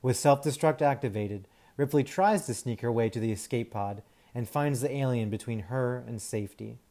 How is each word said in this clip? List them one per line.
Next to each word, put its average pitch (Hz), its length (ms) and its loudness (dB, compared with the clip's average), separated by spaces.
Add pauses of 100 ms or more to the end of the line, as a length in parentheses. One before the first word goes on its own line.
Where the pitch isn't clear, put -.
With 127 160 2
self-destruct 147 640 4
activated, 104 680 0 (300)
Ripley 143 260 4
tries 190 420 2
to 123 80 -4
sneak 117 280 -4
her 117 100 0
way 113 160 2
to 110 140 -2
the 113 100 0
escape 113 400 -4
pod 101 320 -4 (320)
and 120 140 -4
finds 147 320 0
the 135 120 -2
alien 127 360 0
between 110 300 -4
her 123 460 -2
and 113 160 -8
safety. 110 580 -8 (120)